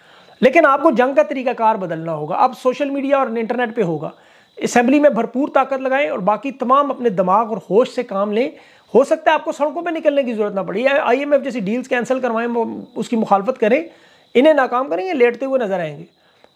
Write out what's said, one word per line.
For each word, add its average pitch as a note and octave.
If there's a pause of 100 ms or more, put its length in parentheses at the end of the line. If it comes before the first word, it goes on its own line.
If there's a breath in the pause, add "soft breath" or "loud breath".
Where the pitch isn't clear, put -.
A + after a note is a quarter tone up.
(420 soft breath)
लेकिन C4+
आपको C#4+
जंग B3+
का D#4
तरीकाकार B3
बदलना E3
होगा। D3+
अब B3+
सोशल B3+
मीडिया C#4
और A#3
इंटरनेट A#3
पे A#3
होगा, D#3 (460 soft breath)
असेंबली B3+
में C#4+
भरपूर A#3
ताकत C4+
लगाएं C4
और A3+
बाकी G#3+
तमाम C4+
अपने B3
दिमाग F#3+
और G#3
होश A#3+
से B3
काम G#3
लें। B3+ (420 loud breath)
हो B3+
सकता D#4+
है D4+
आपको D4+
सड़कों D4+
पे E4+
निकलने D4
की A#3+
ज़रूरत G#3
ना F#3+
पड़े, F3+
या C#4
आईएमएफ़ C#4
जैसी B3
डील्स A3
कैंसिल B3+
करवाएं, A#3
वो A3+ (100)
उसकी A#3
मुखालफत G#3
करें, B3 (500 soft breath)
इन्हें D4+
नाकाम C4
करें, F4
ये F#4
लेटते A#3+
हुए C4+
नज़र F#3+
आएंगे। D#3 (500 soft breath)